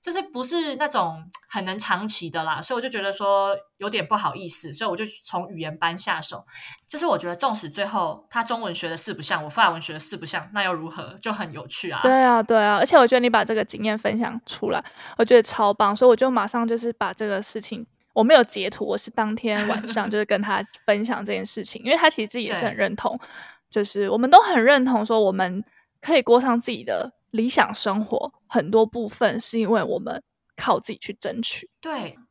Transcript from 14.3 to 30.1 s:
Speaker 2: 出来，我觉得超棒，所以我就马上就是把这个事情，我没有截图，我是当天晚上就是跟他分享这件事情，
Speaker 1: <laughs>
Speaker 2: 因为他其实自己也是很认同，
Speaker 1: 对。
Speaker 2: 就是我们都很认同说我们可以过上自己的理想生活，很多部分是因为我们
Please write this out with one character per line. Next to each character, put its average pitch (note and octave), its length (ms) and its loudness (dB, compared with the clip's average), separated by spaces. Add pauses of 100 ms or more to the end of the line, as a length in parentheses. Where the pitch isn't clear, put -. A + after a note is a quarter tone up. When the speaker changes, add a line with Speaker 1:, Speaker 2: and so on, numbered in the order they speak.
Speaker 2:
出 - 240 -6
来， - 120 -2 (360)
我 A#3 80 4
觉 B3 100 8
得 A#3 80 10
超 G#3 300 2
棒， G#3 200 2
所 B3 140 6
以 - 0 -
我 A#3+ 80 10
就 C4 160 0
马 A3 160 0
上 A#3 180 -2
就 A#3 120 -2
是 A#3 160 -4
把 G3 180 -4
这 G#3+ 160 -6
个 G3+ 140 -2
事 - 180 -10
情， - 260 -12 (280)
我 A3 100 4
没 C4 100 6
有 C#4 100 10
截 G3+ 260 -4
图， - 160 -8
我 G#3 120 -4
是 A3+ 140 -10
当 G#3+ 240 -2
天 G#3 320 -2
晚 G#3+ 220 -2
上 G3+ 200 -2
就 G#3 80 -2
是 G#3 60 0
跟 G#3 180 0
他 G3+ 240 -2 (200)
分 G#3 200 2
享 G#3 200 -6
这 G#3 80 -6
件 F#3+ 120 -6
事 G#3+ 200 -8
情， - 160 -10
Speaker 1:
<laughs> - 20 -20
Speaker 2:
因 A#3+ 80 0
为 E4 60 4
他 D#4+ 120 4
其 A#3+ 120 -4
实 G#3+ 60 -4
自 A#3 100 -8
己 A#3 80 -4
也 G#3+ 100 -4
是 F3 80 -4
很 A3 120 -4
认 G3 200 -2
同， G#3+ 220 -4
Speaker 1:
对。 - 80 -14 (460)
Speaker 2:
就 G#3 120 0
是 G3+ 260 -2
我 G3+ 80 0
们 B3 120 2
都 F4 120 12
很 F4+ 220 2
认 C4 220 6
同 A#3+ 200 0
说 A3+ 140 2
我 G3 140 4
们 F#3 280 -2 (380)
可 D#4+ 160 0
以 C4+ 60 6
过 A#3+ 180 8
上 B3+ 180 2
自 A#3+ 140 -4
己 G#3 100 -6
的 A3+ 300 -4 (200)
理 A3+ 180 0
想 G#3+ 260 2
生 G#3 300 -2
活， - 260 -4 (160)
很 F#3 240 0
多 A3 140 6
部 A3+ 200 -6
分 G#3 320 0
是 A3+ 220 -4
因 G#3 100 0
为 G#3+ 140 2
我 - 160 -4
们 - 240 -10 (320)